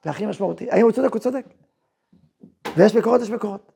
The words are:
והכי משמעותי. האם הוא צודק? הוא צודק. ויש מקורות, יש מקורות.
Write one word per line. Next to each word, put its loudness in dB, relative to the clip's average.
והכי -8
משמעותי. -6
האם 4
הוא 4
צודק? -2
הוא -6
צודק. -6
ויש 6
מקורות, 2
יש -6
מקורות. -8